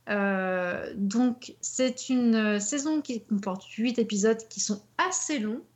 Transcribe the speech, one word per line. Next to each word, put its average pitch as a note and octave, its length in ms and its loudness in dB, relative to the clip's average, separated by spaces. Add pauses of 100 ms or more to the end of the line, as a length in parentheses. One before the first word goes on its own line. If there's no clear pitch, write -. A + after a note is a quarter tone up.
Euh, F#3+ 880 0
donc A#3 640 0
c'est - 480 -2
une, A#3+ 260 4
euh, G#3+ 240 2
saison D4 420 0
qui A#3+ 220 -6
comporte G3 480 -2
huit A#3 300 0
épisodes A3 480 2
qui - 100 -10
sont - 240 -2 (160)
assez F4 400 0
longs. G#3+ 240 -4 (140)